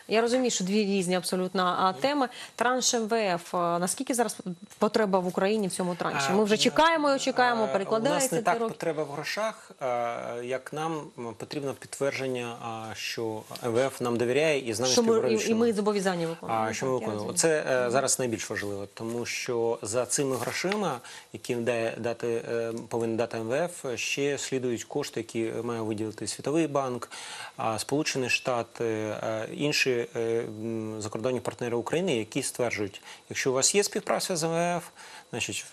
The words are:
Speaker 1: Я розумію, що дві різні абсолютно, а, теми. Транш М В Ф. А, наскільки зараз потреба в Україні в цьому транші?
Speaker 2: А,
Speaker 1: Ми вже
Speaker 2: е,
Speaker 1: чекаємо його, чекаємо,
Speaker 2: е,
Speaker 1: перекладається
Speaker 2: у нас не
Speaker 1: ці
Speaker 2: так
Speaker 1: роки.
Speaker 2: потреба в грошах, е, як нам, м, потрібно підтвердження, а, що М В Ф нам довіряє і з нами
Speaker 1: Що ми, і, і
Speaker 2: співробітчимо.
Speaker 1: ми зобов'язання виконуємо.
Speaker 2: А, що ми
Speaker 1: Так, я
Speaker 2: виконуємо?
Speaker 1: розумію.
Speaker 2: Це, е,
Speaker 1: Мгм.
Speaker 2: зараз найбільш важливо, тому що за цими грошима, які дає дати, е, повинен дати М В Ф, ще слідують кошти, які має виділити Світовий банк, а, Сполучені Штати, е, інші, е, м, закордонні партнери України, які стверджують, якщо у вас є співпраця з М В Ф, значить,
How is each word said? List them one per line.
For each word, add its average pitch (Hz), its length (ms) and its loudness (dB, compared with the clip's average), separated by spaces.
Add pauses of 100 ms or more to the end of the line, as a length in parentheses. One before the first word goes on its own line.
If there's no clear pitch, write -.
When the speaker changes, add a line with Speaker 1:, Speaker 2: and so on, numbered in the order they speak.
Speaker 1:
Я 214 120 4
розумію, 240 300 4
що - 140 -2
дві 208 200 2
різні 190 300 2
абсолютно, 185 640 0
а, 185 140 4
теми. 269 360 2 (280)
Транш 247 380 2
М 226 120 2
В 208 280 2
Ф. - 200 -6
А, 170 240 2
наскільки 190 360 -2
зараз 226 220 0 (420)
потреба 208 400 4
в 180 80 2
Україні 196 420 2
в 175 40 -4
цьому 180 220 -2
транші? 156 360 0
Speaker 2:
А, - 40 4
Speaker 1:
Ми 214 100 6
вже 208 100 4
Speaker 2:
е, - 40 2
Speaker 1:
чекаємо 302 500 6
його, 269 100 4
чекаємо, 240 460 2
Speaker 2:
е, - 20 0
Speaker 1:
перекладається 220 520 2
Speaker 2:
у 277 40 2
нас 262 100 0
не 165 60 2
Speaker 1:
ці 220 60 -2
Speaker 2:
так 185 160 4
Speaker 1:
роки. 226 120 -2
Speaker 2:
потреба 156 300 -2
в 147 60 -2
грошах, 156 640 -6 (120)
е, 120 600 -2
як 127 280 -4
нам, 156 300 -2 (160)
м, 117 200 -8
потрібно 139 360 -6
підтвердження, 127 880 -4
а, 110 320 -8
що 110 480 -6 (220)
М 120 80 0
В 113 60 4
Ф 135 220 2
нам 120 160 0
довіряє 135 520 2
і 110 60 0
з 101 60 -4
нами 127 120 2
Speaker 1:
Що 240 100 6
ми, 226 120 4
і, - 20 6
і - 40 4
Speaker 2:
співробітчимо. 220 400 2
Speaker 1:
ми 233 120 4
зобов'язання 190 540 0
виконуємо. 113 440 -2
Speaker 2:
А, - 20 -4
що 131 140 -2
ми 131 60 2
Speaker 1:
Так, 123 100 0
я 110 60 -4
Speaker 2:
виконуємо? 107 240 -4
Speaker 1:
розумію. 156 320 4
Speaker 2:
Це, 135 120 2
е, 127 60 2
Speaker 1:
Мгм. 120 80 2
Speaker 2:
зараз 131 280 2
найбільш 120 320 -2
важливо, 101 440 -4
тому 117 320 -6
що 117 560 -2
за 117 240 0
цими 131 300 0
грошима, 143 640 -2 (320)
які - 220 -4
дає 117 440 0
дати, 117 440 -2 (100)
е, 117 200 -2 (160)
повинен 117 280 0
дати 113 220 0
М 110 100 -6
В 117 40 0
Ф, 165 420 -2
ще 139 440 -2
слідують 123 460 -2
кошти, - 360 -4
які 113 180 -6 (240)
має 117 180 -4
виділити 107 460 -4
Світовий 156 400 0
банк, 135 440 -2 (460)
а, 113 220 0
Сполучені 139 500 0
Штати, 120 560 0
е, 110 720 -2
інші, 131 500 2 (100)
е, 120 40 -2 (200)
м, 110 640 -4
закордонні 117 380 -2
партнери 120 360 -4
України, 147 400 0
які 113 260 -2
стверджують, 107 600 -4 (280)
якщо 127 200 0
у 127 40 2
вас 131 200 4
є 202 100 6
співпраця 196 520 0
з 156 80 0
М 165 60 2
В 175 260 0
Ф, 156 60 -4 (480)
значить, 110 420 -4